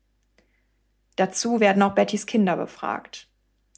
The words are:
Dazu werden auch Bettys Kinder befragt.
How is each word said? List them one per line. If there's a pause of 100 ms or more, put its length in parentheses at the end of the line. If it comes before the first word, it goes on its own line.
(1160)
Dazu
werden
auch
Bettys
Kinder
befragt. (500)